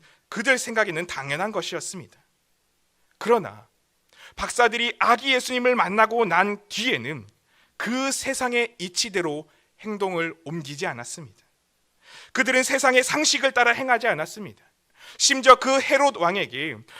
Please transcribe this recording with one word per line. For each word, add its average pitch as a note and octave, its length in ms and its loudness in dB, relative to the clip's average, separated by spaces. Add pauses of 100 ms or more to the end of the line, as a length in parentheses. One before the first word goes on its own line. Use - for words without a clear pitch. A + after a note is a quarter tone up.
(280)
그들 A#3+ 300 0
생각에는 G3 480 -2
당연한 D#3 460 -6
것이었습니다. E3+ 680 -10 (960)
그러나 C#3 500 0 (680)
박사들이 A#3 640 0
아기 A#3+ 340 2
예수님을 B3 420 2
만나고 G#3+ 520 2
난 G3 420 0
뒤에는 D3 580 -6 (500)
그 C4 360 -4
세상의 A#3+ 640 -2
이치대로 F3 720 -4 (320)
행동을 F#3 540 -4 (100)
옮기지 D#3+ 420 -8
않았습니다. B2 580 -12 (880)
그들은 B3+ 300 2
세상의 C4 400 4
상식을 C#4 500 0
따라 A#3+ 200 4
행하지 A#3+ 360 0
않았습니다. D#3+ 560 -6 (540)
심지어 C4 380 6
그 C4 240 2
헤롯 C#4 360 2
왕에게 D#3 640 -4 (220)